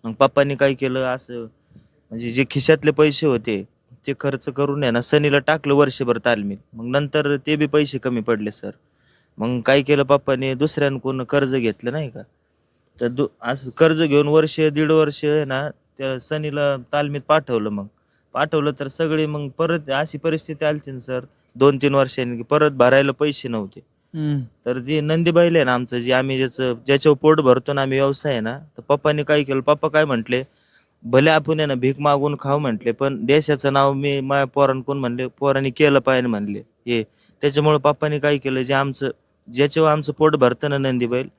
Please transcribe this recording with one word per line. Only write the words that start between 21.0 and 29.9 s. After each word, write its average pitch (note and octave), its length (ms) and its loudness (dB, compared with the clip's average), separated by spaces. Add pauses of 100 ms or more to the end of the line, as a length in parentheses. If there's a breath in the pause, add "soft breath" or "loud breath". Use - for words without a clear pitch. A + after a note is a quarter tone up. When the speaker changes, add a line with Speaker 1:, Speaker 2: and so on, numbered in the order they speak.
Speaker 1:
दोन C3+ 240 4
तीन C#3 160 0
वर्षांनी B2+ 420 0
की A#2 60 -10
परत D3+ 280 2
भरायला C3+ 420 4
पैसे C#3+ 360 -4
नव्हते. G#2+ 420 -10 (240)
Speaker 2:
हम्म. D3+ 260 -2 (240)
Speaker 1:
तर B2+ 140 -2
जे D3 220 -2
नंदी D#3+ 300 0
बैल E3+ 260 4
आहे D3 80 4
ना B2+ 100 2
आमचं, B2 240 -4
जे A#2+ 140 -2
आम्ही C3 240 0
ज्याचं, C3 380 -2 (120)
ज्याच्यावर C#3 320 4
पोट D#3 220 6
भरतो B2+ 320 4
ना C#3 100 0
आम्ही C3+ 160 0
व्यवसाय C#3 340 0
आहे A#2 80 -2
ना, A#2 180 -6 (180)
तर - 60 -18
पप्पांनी D3+ 400 0
काय D3 200 2
केलं, C3+ 180 -2
पप्पा D3 280 0
काय D3+ 160 4